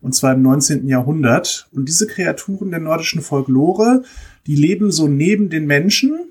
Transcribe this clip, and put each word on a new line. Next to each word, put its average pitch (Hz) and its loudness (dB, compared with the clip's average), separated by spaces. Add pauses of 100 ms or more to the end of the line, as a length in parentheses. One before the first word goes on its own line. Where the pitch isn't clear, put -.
und 131 -6
zwar 131 2
im 131 2
neunzehnten 135 2
Jahrhundert. 131 0
Und 135 -4
diese 165 0
Kreaturen 190 -6
der 165 -6
nordischen 160 -4
Folklore, 165 2 (440)
die 147 0
leben 185 2
so 156 0
neben 180 2
den 156 -4
Menschen. 208 0